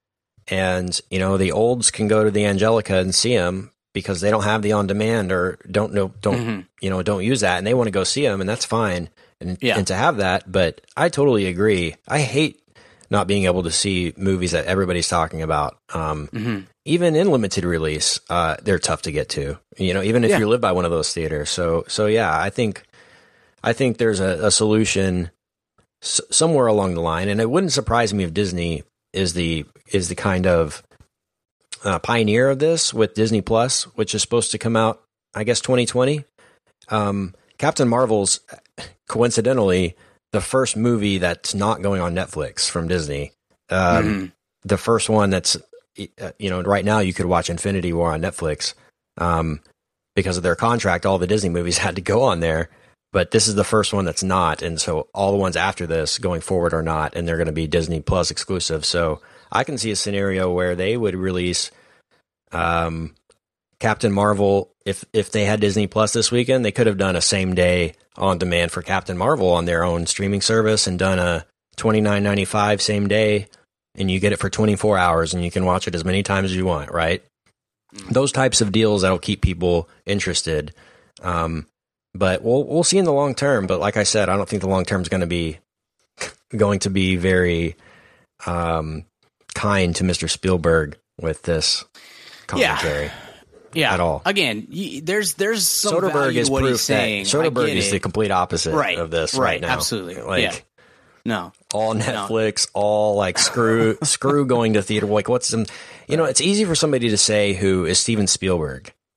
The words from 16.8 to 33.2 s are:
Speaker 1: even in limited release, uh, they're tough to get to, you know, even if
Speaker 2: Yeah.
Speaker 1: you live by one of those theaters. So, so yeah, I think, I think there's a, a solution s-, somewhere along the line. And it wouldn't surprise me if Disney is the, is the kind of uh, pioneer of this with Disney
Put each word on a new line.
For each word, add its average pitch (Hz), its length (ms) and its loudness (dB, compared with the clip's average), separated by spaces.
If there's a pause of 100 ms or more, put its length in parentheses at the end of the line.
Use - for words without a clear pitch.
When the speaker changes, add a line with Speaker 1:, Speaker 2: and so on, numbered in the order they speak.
Speaker 1:
even 170 320 2
in 185 160 4
limited 104 320 0
release, 78 560 -2 (100)
uh, 85 320 0
they're 98 160 2
tough - 240 -4
to - 100 -8
get 73 180 -2
to, 71 280 -6 (180)
you 95 160 -2
know, 95 100 -2
even 113 200 2
if 117 80 4
Speaker 2:
Yeah. 196 80 4
Speaker 1:
you 107 100 2
live 117 120 2
by 104 100 2
one 90 140 2
of 85 80 0
those 78 200 -2
theaters. 78 380 -4
So, 85 380 -2
so 107 180 -2
yeah, 104 340 2
I 92 80 0
think, 107 360 -4 (800)
I 113 80 2
think 123 260 0
there's 110 220 2
a, 92 260 0
a 101 60 4
solution 98 800 2 (680)
s-, - 200 -4 (100)
somewhere 156 380 4
along 98 260 2
the 85 60 -2
line. 82 280 0
And 104 120 0
it 113 100 2
wouldn't 170 220 2
surprise 117 420 0
me 101 80 0
if 85 100 -2
Disney 85 520 -2 (280)
is 92 220 -2
the, 82 300 -2 (260)
is 90 180 0
the 90 60 -6
kind 92 320 0
of 82 360 2 (1040)
uh, 95 140 0
pioneer 117 500 2
of 135 80 0
this 156 340 0
with 113 220 0
Disney 110 260 2